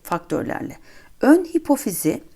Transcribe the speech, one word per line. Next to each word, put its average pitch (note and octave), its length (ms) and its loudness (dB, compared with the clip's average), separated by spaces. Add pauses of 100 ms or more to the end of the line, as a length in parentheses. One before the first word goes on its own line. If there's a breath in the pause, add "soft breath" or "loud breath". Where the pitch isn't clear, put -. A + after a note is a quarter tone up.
faktörlerle. - 760 -4 (440 soft breath)
Ön E4 240 6
hipofizi C#4 800 -2 (140)